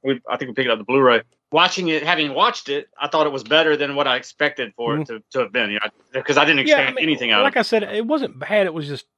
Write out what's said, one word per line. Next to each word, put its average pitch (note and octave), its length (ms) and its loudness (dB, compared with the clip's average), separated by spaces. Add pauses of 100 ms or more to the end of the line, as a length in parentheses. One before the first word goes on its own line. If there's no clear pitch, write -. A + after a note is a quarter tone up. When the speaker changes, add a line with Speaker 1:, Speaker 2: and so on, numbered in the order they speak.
Speaker 1:
we, C3 260 -2
I B2 80 -4
think C3+ 120 -8
we A2+ 60 -12
picked B2+ 140 -2
up A2+ 80 2
the G#2+ 80 -14
Blu-ray. B2 380 4 (280)
Watching F3 380 2
it, D#3 140 -2
having D3+ 300 0
watched F#3 360 0
it, C#3+ 180 -6 (100)
I C#3+ 120 -4
thought D#3 180 2
it D3 60 -2
was C3 100 -6
better D3+ 320 2
than C#3+ 200 -4
what C#3+ 120 0
I B2+ 80 2
expected B2+ 600 -4
for A#2+ 160 -2
Speaker 2:
Mm-hmm. D#3 80 -2
Speaker 1:
it D3 60 -6
to, A2 240 -12
to C3+ 80 -2
have G#2+ 120 -2
been, G#2+ 200 -2
you G#2 80 -2 (340)
know, C3 80 -4
'cause C#3+ 160 0
I D3+ 80 6
didn't C#3+ 220 2
Speaker 2:
Yeah, D4+ 80 6
I C#4 60 2
Speaker 1:
expect C3+ 160 -2
Speaker 2:
mean, B3 120 -2
Speaker 1:
anything B2+ 220 -2
out G#2 120 4
Speaker 2:
like - 100 2
Speaker 1:
of - 40 0
it. - 20 2
Speaker 2:
I A3 40 0
said, A3 200 0
it G#3+ 220 -6
wasn't C4 340 -4
bad. G3 280 0
It E3 60 -6
was D#3 140 -8
just C#3+ 180 -10 (120)